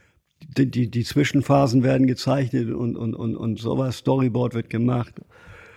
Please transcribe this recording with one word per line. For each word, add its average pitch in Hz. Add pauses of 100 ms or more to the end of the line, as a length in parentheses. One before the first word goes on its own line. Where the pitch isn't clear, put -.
(580)
Die, 135
die, 117
die 117
Zwischenphasen 139
werden 131
gezeichnet 127
und, 123
und, 113
und, 117
und 110
sowas. 127
Storyboard 123
wird 117
gemacht. 120 (640)